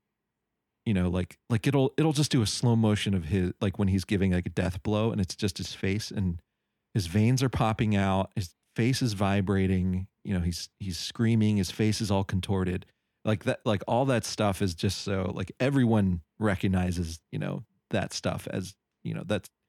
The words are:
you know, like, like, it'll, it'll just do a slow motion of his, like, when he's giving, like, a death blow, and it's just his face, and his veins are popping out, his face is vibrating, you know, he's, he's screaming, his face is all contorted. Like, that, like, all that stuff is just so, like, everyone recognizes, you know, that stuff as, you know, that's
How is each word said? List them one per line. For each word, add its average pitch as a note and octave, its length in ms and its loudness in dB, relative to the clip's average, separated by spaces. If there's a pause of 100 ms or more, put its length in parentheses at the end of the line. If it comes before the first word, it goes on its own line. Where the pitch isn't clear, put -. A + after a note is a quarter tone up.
(840)
you A#2 80 0
know, F2+ 160 2
like, F2+ 300 -2 (100)
like, A2+ 180 0
it'll, C#3 300 2
it'll D#3 160 4
just C#3+ 180 0
do B2 120 4
a G#2 40 2
slow A#2+ 300 2
motion G#2+ 380 2
of F2+ 100 0
his, F2+ 280 0 (100)
like, G2+ 160 0
when G2+ 100 2
he's F#2 160 2
giving, F#2+ 280 2
like, F2+ 140 2
a F2 40 -8
death F2+ 320 -2
blow, G#2+ 280 0
and A2 120 -2
it's - 120 -4
just G2+ 220 -4
his F#2 160 -10
face, G2 380 -4
and F2+ 300 -2 (520)
his F#2+ 140 0
veins A2 360 2
are C3 60 2
popping A2 480 0
out, G2 400 2
his G2 180 -6 (220)
face A#2+ 240 2
is A#2 140 0
vibrating, F#2+ 920 0 (160)
you G#2 120 -4
know, F2+ 60 0
he's, E2+ 280 -4 (100)
he's F#2 200 -8
screaming, A2 580 2
his F#2+ 140 0
face G#2+ 320 0
is G2 80 -2
all G2 140 2
contorted. F#2 600 -2 (400)
Like, G#2+ 200 0
that, B2 200 -2
like, G#2 240 0
all A#2+ 180 2
that B2 200 2
stuff G2+ 360 -2
is F#2 120 0
just - 260 -2
so, F#2+ 340 -2
like, - 240 -6
everyone A2+ 600 2 (180)
recognizes, F2+ 800 0 (120)
you G#2 60 -6
know, F#2+ 260 -6 (260)
that G2 220 -2
stuff - 380 -6
as, F#2 240 -6 (280)
you A2 120 -6
know, - 120 -6
that's - 220 -4 (200)